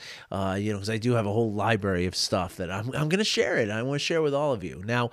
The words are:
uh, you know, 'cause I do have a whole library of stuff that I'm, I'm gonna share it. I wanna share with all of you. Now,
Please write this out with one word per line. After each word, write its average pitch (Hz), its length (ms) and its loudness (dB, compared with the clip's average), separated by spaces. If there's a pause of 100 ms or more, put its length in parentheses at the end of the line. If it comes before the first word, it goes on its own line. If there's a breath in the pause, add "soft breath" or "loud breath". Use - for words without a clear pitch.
(300 loud breath)
uh, 95 280 0
you 104 140 0
know, 101 60 -2
'cause 101 120 -4
I 113 80 -2
do 117 140 2
have 117 140 2
a 101 60 0
whole 113 200 2
library 101 540 2
of 90 80 -4
stuff - 420 -2
that 87 140 -4
I'm, 107 240 -4
I'm 151 140 0
gonna 190 160 2
share - 320 0
it. 113 140 2
I 110 120 -2
wanna 139 160 -2
share 160 240 0
with 143 120 2
all 143 180 2
of 107 100 -2
you. 87 240 -8
Now, 120 260 0